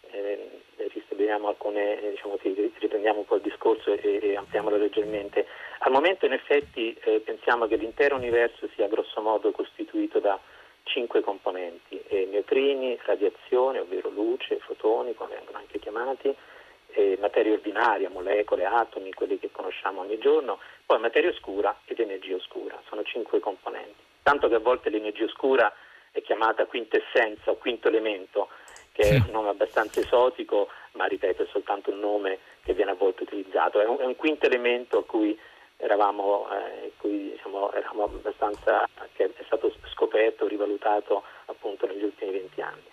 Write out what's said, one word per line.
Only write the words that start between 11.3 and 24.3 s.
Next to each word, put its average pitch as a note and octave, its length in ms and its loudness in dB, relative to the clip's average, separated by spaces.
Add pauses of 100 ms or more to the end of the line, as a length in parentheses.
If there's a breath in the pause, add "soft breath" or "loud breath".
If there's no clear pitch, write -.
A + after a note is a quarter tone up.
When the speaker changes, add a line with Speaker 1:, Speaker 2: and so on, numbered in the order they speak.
Speaker 1:
eh, F#2+ 240 0
neutrini, C3 760 2
radiazione, B2+ 760 2
ovvero - 300 -4
luce, A2 500 -2
fotoni, A#2+ 540 -2
come - 220 -10
vengono - 220 -14
anche - 220 -12
chiamati, - 540 -4 (640 loud breath)
eh, G2 240 4
materia G#2+ 340 2
ordinaria, G#2 560 0
molecole, F#2+ 560 0
atomi, G2 480 0
quelli F#2+ 260 -2
che - 120 -8
conosciamo F#2+ 500 -6
ogni G#2+ 180 -4
giorno, C3+ 400 2 (260 loud breath)
poi B2 140 4
materia D3+ 320 2
oscura G2+ 440 -2 (100)
ed A#2+ 140 -8
energia F#2+ 360 -4
oscura. F#2+ 520 -10
Sono G#2+ 160 -8
cinque - 360 -2
componenti. - 640 -8 (200)
Tanto C#3+ 260 4